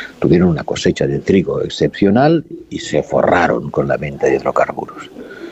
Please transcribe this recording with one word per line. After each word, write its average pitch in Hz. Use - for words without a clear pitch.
Tuvieron 180
una 156
cosecha -
de 69
trigo 82
excepcional 117
y 82
se -
forraron 69
con 69
la 67
venta 71
de 67
hidrocarburos. -